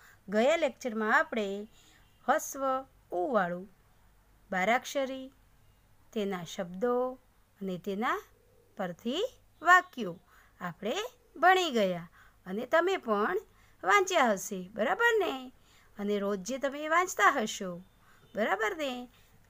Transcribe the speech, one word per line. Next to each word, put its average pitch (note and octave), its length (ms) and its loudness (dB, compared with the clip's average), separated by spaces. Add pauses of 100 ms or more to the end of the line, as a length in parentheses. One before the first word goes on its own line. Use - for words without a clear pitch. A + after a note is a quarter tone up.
(300)
ગયા A#3 260 4
લેક્ચરમાં A#3 600 0
આપણે G#3 500 -2 (600)
હસ્વ C#4+ 340 0 (500)
ઉવાળું G#3 580 -2 (840)
બારાક્ષરી, C4 800 -2 (840)
તેના G3 300 -4
શબ્દો A#3+ 760 -2 (420)
અને F#3 160 -4
તેના A3+ 440 -4 (560)
પરથી A3+ 460 -4 (380)
વાક્યો D#4+ 580 4 (420)
આપણે F#3+ 360 -6 (380)
ભણી F4 360 6
ગયા F3+ 380 0 (360)
અને G3+ 200 -6
તમે E4+ 320 2
પણ A#3+ 420 0 (440)
વાંચ્યા F#4 500 4
હશે, F#3 400 -8
બરાબર G#4 520 2
ને? C4 260 -6 (460)
અને G3+ 220 -2
રોજ G3+ 200 -2
જે A#3+ 180 -6
તમે C#4+ 300 -4
વાંચતા F4+ 440 2
હશો, G3+ 500 -4 (540)
બરાબર F#4+ 400 0
ને? B3 340 -6 (400)